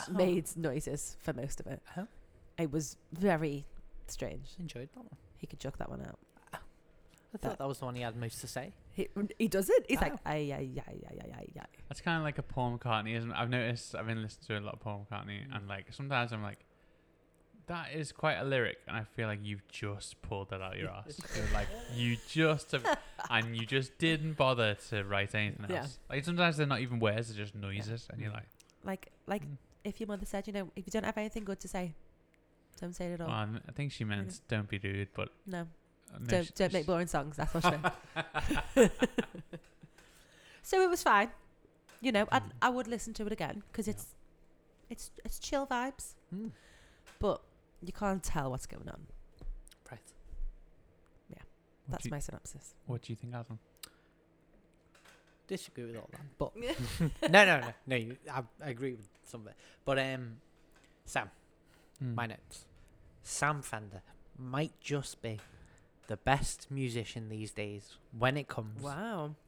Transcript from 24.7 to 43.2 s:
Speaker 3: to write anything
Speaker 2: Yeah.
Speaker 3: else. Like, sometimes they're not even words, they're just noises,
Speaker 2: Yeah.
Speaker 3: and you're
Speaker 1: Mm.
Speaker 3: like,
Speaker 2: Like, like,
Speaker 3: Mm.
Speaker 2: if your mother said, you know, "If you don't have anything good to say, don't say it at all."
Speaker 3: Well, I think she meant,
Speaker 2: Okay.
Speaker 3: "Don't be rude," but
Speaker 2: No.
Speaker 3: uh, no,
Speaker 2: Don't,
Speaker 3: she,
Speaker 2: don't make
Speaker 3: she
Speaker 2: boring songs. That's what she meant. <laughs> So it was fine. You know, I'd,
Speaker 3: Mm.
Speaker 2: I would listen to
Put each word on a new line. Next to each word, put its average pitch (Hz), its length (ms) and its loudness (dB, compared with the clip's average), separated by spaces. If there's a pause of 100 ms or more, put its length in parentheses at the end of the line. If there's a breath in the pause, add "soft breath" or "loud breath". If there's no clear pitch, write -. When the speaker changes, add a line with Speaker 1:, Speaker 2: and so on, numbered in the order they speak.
Speaker 3:
to 104 120 2
write 98 320 2
anything 104 340 0
Speaker 2:
Yeah. 175 120 0
Speaker 3:
else. 135 180 -6 (100)
Like, 135 140 -2
sometimes 175 320 4
they're 151 100 4
not 135 140 4
even 123 220 0
words, 110 340 4
they're 104 80 -4
just 104 100 -8
noises, 104 540 -4
Speaker 2:
Yeah. - 60 -12
Speaker 3:
and - 80 -6
you're 107 100 -4
Speaker 1:
Mm. 107 40 -6
Speaker 3:
like, 107 140 -10 (360)
Speaker 2:
Like, 190 260 -6 (160)
like, 196 160 -2
Speaker 3:
Mm. 143 140 -10 (260)
Speaker 2:
if 202 160 -6
your 220 80 -4
mother 202 180 -4
said, 202 220 -4
you 208 60 -6
know, 196 240 -4
"If 190 100 -8
you - 40 -10
don't 214 120 0
have 220 140 0
anything 214 260 -4
good 196 160 -4
to - 80 -12
say, 180 280 -4 (840)
don't 175 160 -6
say 180 160 -4
it 175 40 -4
at 170 60 -6
all." 165 60 -4
Speaker 3:
Well, 110 400 -2
I - 60 -14
think 143 180 -2
she - 140 -4
meant, 101 240 0
Speaker 2:
Okay. - 180 -10
Speaker 3:
"Don't 107 220 0
be 101 80 -2
rude," 98 360 -2
but - 200 -4 (120)
Speaker 2:
No. 175 220 -6 (460)
Speaker 3:
uh, - 60 -12
no, 120 80 -6
Speaker 2:
Don't, 170 180 4
Speaker 3:
she, - 80 -12
Speaker 2:
don't 180 180 4
make 175 120 2
Speaker 3:
she 147 40 -6
Speaker 2:
boring 175 200 2
songs. 147 280 -2
That's 151 160 0
what 165 120 2
she 175 80 8
meant. - 1200 4
<laughs> - 20 -8 (1700 loud breath)
So 381 200 6
it 370 80 10
was 339 140 2
fine. 220 260 10 (720)
You 254 100 4
know, 208 200 6
I'd, 254 120 6
Speaker 3:
Mm. - 80 -10 (100)
Speaker 2:
I 247 80 6
would 247 180 0
listen 226 280 -4
to 214 100 -2